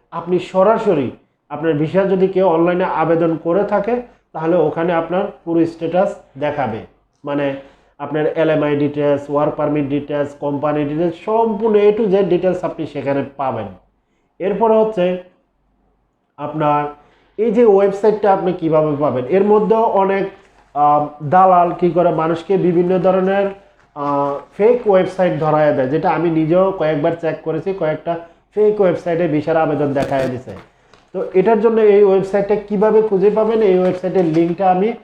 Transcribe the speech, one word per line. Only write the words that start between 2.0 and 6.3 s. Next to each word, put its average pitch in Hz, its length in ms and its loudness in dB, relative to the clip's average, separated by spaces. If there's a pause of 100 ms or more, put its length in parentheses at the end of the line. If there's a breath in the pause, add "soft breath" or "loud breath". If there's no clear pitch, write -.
যদি 190 240 0
কেউ 185 200 0
অনলাইনে 175 360 0
আবেদন 165 540 0
করে 170 260 -2
থাকে, 208 380 -2 (320 soft breath)
তাহলে 165 240 -2
ওখানে 165 360 0
আপনার 180 300 -2 (220)
পুরো 165 200 0
স্ট্যাটাস 170 500 -2 (240)